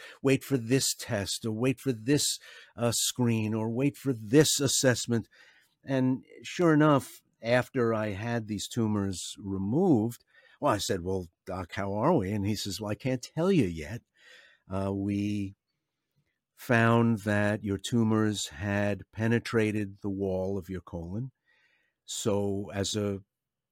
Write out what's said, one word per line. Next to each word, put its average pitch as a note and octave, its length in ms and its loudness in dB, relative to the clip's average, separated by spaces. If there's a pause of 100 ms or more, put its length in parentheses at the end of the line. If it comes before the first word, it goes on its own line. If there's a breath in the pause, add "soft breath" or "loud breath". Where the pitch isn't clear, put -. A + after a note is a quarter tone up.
(220 loud breath)
wait - 220 2
for C3+ 140 0
this A#2+ 360 0
test - 520 -4
or A2 60 -2
wait B2 280 0
for C3+ 120 -2
this, A#2+ 460 0 (380 loud breath)
uh, A#2 160 0
screen A2+ 640 0
or A2 160 -2
wait C3+ 260 0
for C3+ 160 -4
this A2+ 480 4
assessment. A#2+ 680 0 (540 soft breath)
And C3 420 0 (180)
sure E3 320 4
enough, D3 480 4 (200)
after A#2+ 520 2
I G#2+ 160 -2
had A2+ 360 -4
these G#2 220 -6
tumors G#2 720 -2
removed, A2 840 0 (360 soft breath)
well, C3 140 2
I G2+ 40 0
said, F#2+ 220 -2
"Well, F2+ 280 -4 (180)
doc, F#2 260 -8
how G2 220 -4
are A#2 180 2
we?" G2+ 200 0
And G2+ 140 -2
he G#2 80 0
says, G2 240 -6
"Well, G#2 120 -6
I G#2 40 -2
can't C3 280 -4
tell F3 280 -2
you E3 140 4
yet. E2+ 380 -6 (680 loud breath)
Uh, G2 220 -4
we G2+ 640 -4 (1000)
found A#2 640 4
that G#2 440 0
your G2 140 -2
tumors A2 720 0
had G2+ 600 -4
penetrated G#2+ 920 0
the G#2 80 -4
wall F#2+ 480 -2
of F2 100 -12
your F#2 140 -8
colon. F#2 480 -8 (760)
So G2+ 680 -2
as G2+ 200 -2
a G2+ 280 -4 (500)